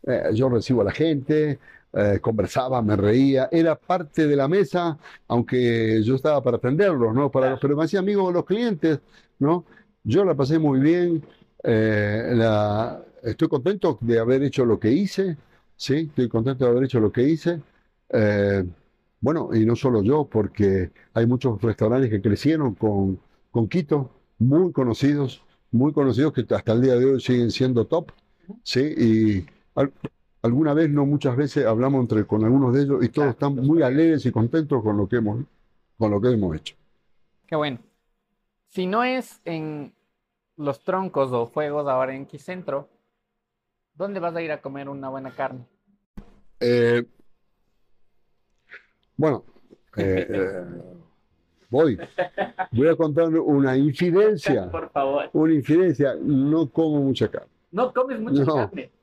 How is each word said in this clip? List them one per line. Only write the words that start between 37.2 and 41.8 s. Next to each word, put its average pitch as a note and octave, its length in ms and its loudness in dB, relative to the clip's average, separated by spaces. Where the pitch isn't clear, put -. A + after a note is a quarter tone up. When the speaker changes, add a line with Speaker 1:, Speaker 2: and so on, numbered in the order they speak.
Speaker 2:
Qué E3 100 -6
bueno. D3 220 -4
Si F#3 180 -6
no G#3+ 180 -2
es B3+ 400 -6
en D#3 480 -10
Los C#3+ 260 -6
Troncos F3+ 500 -4
o A#2 140 -2
Fuegos, D3 400 -4